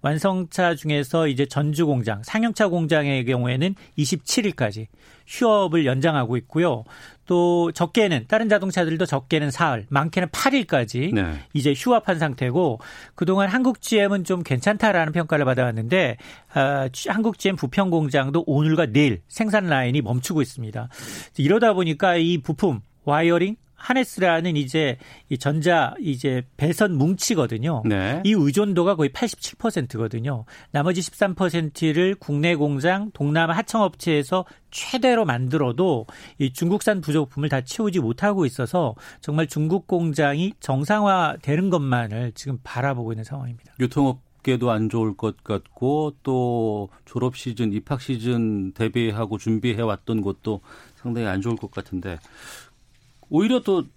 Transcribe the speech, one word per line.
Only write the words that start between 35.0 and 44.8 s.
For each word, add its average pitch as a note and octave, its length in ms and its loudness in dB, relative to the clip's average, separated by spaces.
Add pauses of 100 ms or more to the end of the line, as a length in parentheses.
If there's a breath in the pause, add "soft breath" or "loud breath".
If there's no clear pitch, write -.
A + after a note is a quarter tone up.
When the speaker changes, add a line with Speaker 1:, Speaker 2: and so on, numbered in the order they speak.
Speaker 1:
만들어도 C3 840 0 (340 loud breath)
이 C3+ 120 0
중국산 F#3+ 480 0
부속품을 D3 500 -2
다 C3+ 100 0
채우지 F#3+ 400 -2
못하고 D#3+ 460 0
있어서, C3 500 -2 (240 loud breath)
정말 D#3 260 -2
중국 D#3+ 400 -2
공장이 E3 720 0
정상화되는 F3 1120 0
것만을 B2 640 0
지금 C3 300 -8
바라보고 B2 480 -4
있는 A2 100 -8
상황입니다. B2 560 -12
Speaker 2:
유통업계도 B2+ 920 0
안 A2 160 0